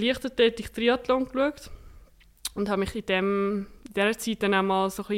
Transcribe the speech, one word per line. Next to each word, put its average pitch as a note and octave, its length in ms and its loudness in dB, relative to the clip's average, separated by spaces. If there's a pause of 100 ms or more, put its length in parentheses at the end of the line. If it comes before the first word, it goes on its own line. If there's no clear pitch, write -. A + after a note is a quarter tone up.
Leichtathletik, A#3+ 680 2
Triathlon B3+ 560 2
geschaut. C#4 420 -2 (840)
Und G3+ 140 -2
habe G3 120 0
mich F#3+ 160 -4
in G#3 100 -6
dem, G3 600 0 (220)
in - 60 -18
dieser G#3 240 2
Zeit A3 240 -4
dann G3+ 120 2
auch F#3+ 80 4
mal F#3+ 280 2
so G3 120 -8
ein - 60 -10
bisschen G#3 100 -2